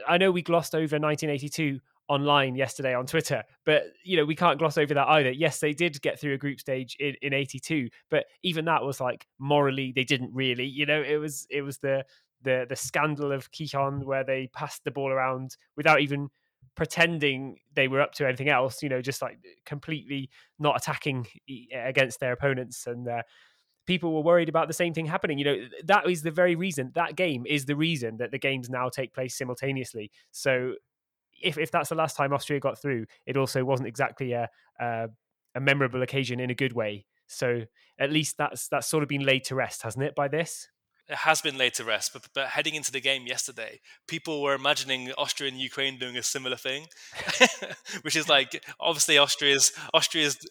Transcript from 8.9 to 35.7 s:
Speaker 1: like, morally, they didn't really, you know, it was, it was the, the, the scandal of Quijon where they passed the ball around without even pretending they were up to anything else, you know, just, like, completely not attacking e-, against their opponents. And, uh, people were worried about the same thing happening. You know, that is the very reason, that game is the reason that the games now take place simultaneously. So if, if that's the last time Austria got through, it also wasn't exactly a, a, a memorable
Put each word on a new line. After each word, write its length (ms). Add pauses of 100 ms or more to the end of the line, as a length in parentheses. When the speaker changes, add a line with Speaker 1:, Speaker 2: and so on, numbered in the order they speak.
Speaker 1:
like, 280 (100)
morally, 560
they 80
didn't 320
really, 320
you 200
know, 140
it 180
was, 320
it 120
was 160
the, 260 (380)
the, 260
the 60
scandal 560
of 220
Quijon 500
where 220
they 280
passed 300
the 80
ball 200
around 460 (200)
without 240
even 300 (440)
pretending 840 (160)
they 120
were 140
up 140
to 120
anything 220
else, 340
you 60
know, 120
just, 220
like, 160 (260)
completely 680 (280)
not 180
attacking 520 (180)
e-, 260
against 460
their 140
opponents. 560
And, 180
uh, 160 (640)
people 260
were 80
worried 280
about 200
the 60
same 200
thing 120
happening. 300
You 80
know, 120 (280)
that 240
is 140
the 80
very 240
reason, 400
that 220
game 300
is 200
the 80
reason 440
that 120
the 80
games 320
now 180
take 240
place 240
simultaneously. 760 (180)
So 440 (680)
if, 160
if 140
that's 160
the 80
last 200
time 160
Austria 280
got 200
through, 260 (200)
it 100
also 280
wasn't 240
exactly 440
a, 160 (300)
a, 300 (480)
a 40
memorable 420